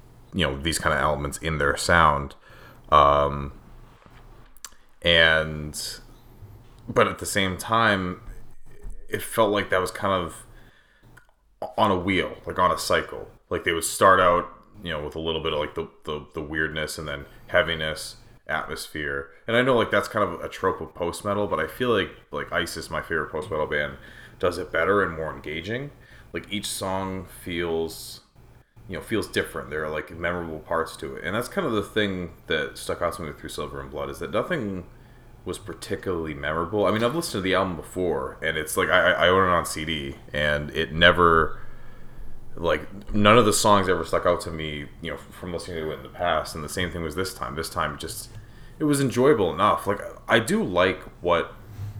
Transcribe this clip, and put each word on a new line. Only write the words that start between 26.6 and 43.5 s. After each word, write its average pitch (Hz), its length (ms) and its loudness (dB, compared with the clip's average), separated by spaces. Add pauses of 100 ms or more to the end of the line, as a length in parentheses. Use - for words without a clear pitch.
song 95 640 -4 (160)
feels, 82 800 -4 (640)
you 92 80 -8
know, 76 60 -8
feels 101 260 -2
different. 71 420 -4
There 78 140 -4
are, 76 40 -4
like, 78 220 -6
memorable 85 480 -4
parts 82 380 -2
to 67 180 -10
it. - 100 -10
And 87 80 -4
that's 120 140 -2
kind 190 180 -4
of 127 80 -2
the 104 100 0
thing 95 500 -2 (160)
that 76 280 -2
stuck - 260 -6
out 85 120 0
to - 80 -10
me 76 160 -8
through 76 120 -12
Silver 69 300 -8
and 67 80 -12
Blood, 69 220 -8
is 69 80 -10
that 78 140 -8
nothing 104 520 -4 (600)
was 90 140 -6
particularly 85 760 -6
memorable. 85 520 0
I 95 40 4
mean, 110 140 2
I've 123 100 0
listened 170 180 -4
to 101 80 -4
the 92 140 2
album 92 220 0
before, 73 680 -4
and 78 140 0
it's 76 200 -4
like, 90 120 2
I, 87 240 6
I, 85 140 4
I - 20 8
own 92 200 6
it 87 40 4
on 82 120 2
C 78 200 -6
D, 71 320 -6 (160)
and 73 380 0
it 73 220 -4
never, 82 680 6 (960)
like, 85 580 -4
none 104 240 8
of 117 60 10
the 104 80 6